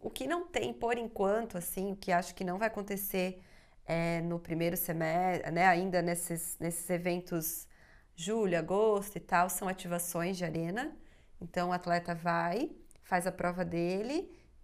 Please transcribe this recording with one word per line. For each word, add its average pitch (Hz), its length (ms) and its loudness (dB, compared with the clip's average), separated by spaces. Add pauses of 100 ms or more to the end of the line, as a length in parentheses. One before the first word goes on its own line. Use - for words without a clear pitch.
o 220 100 -6
que 254 160 -4
não 349 200 -2
tem, 233 260 -2
por 240 260 0
enquanto, 220 580 0
assim, 190 360 -4
o 196 40 -6
que 196 160 -2
acho 175 220 2
que 196 100 -6
não 180 140 -2
vai 220 100 2
acontecer, 196 720 -2 (460)
é, 170 340 0
no 170 180 0
primeiro 170 380 0
semestre, 170 720 0
né, 170 160 6
ainda 180 360 4
nesses, 170 580 -2
nesses 170 300 -4
eventos 175 760 -2 (480)
julho, 185 440 0
agosto 202 580 2
e 170 40 -8
tal, 180 280 4
são 190 200 -2
ativações 175 680 -2
de 180 80 -4
arena. 170 520 -4 (440)
Então, 180 300 -2
o - 20 2
atleta 170 420 0
vai, 170 560 0 (320)
faz 180 240 2
a 180 60 0
prova 175 320 -2
dele, 190 680 0 (320)